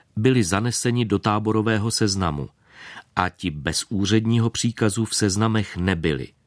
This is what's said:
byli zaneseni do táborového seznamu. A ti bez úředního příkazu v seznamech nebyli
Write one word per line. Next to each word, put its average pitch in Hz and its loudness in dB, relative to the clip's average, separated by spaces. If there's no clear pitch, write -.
byli 123 4
zaneseni 117 0
do 101 0
táborového 107 0
seznamu. 92 0
A 90 0
ti 90 -6
bez 76 -4
úředního 110 2
příkazu 113 0
v - -6
seznamech 107 0
nebyli 85 0